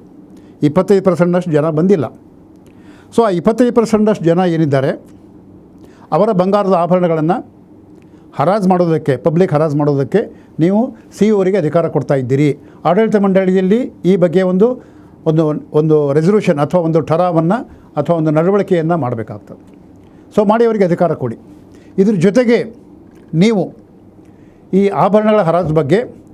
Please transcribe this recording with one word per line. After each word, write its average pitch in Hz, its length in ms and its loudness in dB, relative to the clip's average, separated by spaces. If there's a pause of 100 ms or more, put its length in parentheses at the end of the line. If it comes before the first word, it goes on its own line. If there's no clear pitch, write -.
(640)
ಇಪ್ಪತ್ತೈದು 185 400 2
ಪರ್ಸೆಂಟ್ನಷ್ಟು 175 480 0
ಜನ 151 200 0
ಬಂದಿಲ್ಲ. 165 340 0 (1120)
So 226 60 4
ಆ 220 60 0
ಇಪ್ಪತ್ತೈದು 220 440 0
ಪರ್ಸೆಂಟ್ನಷ್ಟು 214 520 0
ಜನ 165 140 2
ಏನಿದ್ದಾರೆ, 160 640 0 (1120)
ಅವರ 202 200 2
ಬಂಗಾರದ 190 400 0
ಆಭರಣಗಳನ್ನು 170 840 0 (840)
ಹರಾಜು 185 320 0
ಮಾಡೋದಕ್ಕೆ, 160 480 0
ಪಬ್ಲಿಕ್ 165 360 0
ಹರಾಜು 147 240 0
ಮಾಡೋದಕ್ಕೆ 147 680 -2 (140)
ನೀವು 202 380 0 (220)
ಸಿ 202 80 2
ಇ 220 40 4
ಓ 208 60 2
ಅವರಿಗೆ 190 200 0
ಅಧಿಕಾರ 165 320 0
ಕೊಡ್ತಾ 147 260 -2
ಇದ್ದೀರಿ. 135 440 0 (260)
ಆಡಳಿತ 214 320 2
ಮಂಡಳಿಯಲ್ಲಿ 190 760 0 (120)
ಈ 185 120 2
ಬಗ್ಗೆ 175 260 0
ಒಂದು, 185 420 0 (420)
ಒಂದು, 156 460 -2
ಒಂದು 151 400 2
ರೆಸಲ್ಯೂಷನ್ 170 460 0
ಅಥವಾ 151 220 0
ಒಂದು 160 220 0
ಠರಾವನ್ನು 165 520 0 (420)
ಅಥವಾ 151 200 -2
ಒಂದು 160 140 -2
ನಡವಳಿಕೆಯನ್ನು 175 680 0
ಮಾಡಬೇಕಾಗ್ತದೆ. 113 840 -10 (560)
So 208 120 2
ಮಾಡಿ 226 160 2
ಅವರಿಗೆ 220 200 0
ಅಧಿಕಾರ 170 300 0
ಕೊಡಿ. 117 220 -6 (600)
ಇದ್ರ 202 160 2
ಜೊತೆಗೆ 202 600 0 (600)
ನೀವು 190 400 0 (1000)
ಈ 196 160 2
ಆಭರಣಗಳ 208 540 2
ಹರಾಜು 165 320 0
ಬಗ್ಗೆ 160 300 0 (300)